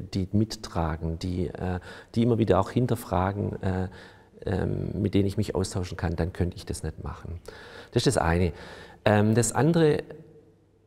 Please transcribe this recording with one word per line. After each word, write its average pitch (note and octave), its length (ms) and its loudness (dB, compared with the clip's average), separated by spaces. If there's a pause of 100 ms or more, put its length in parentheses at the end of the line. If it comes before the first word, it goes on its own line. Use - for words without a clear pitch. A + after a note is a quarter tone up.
(140)
die F#2 180 0
mittragen, E2 840 -2
die, F2+ 300 -2
äh, F2+ 320 -4 (340)
die A#2 80 2
immer A#2 160 4
wieder G2 220 6
auch G2 100 0
hinterfragen, G2+ 920 0
äh, F#2 240 0 (580)
ähm, F#2 440 -2 (120)
mit G2+ 120 0
denen G2 120 4
ich F2+ 120 -2
mich - 180 -2
austauschen F2+ 420 -2
kann, E2+ 180 -2
dann E2+ 180 0
könnte F2+ 240 -2
ich - 80 -16
das - 180 -8
nicht - 200 -8
machen. D#2+ 360 -10 (520)
Das - 140 2
ist C#3 100 4
das - 80 2
eine. E2 300 4 (520)
Ähm, G#2+ 300 6
das A#2 180 2
andere, D#3 500 4 (840)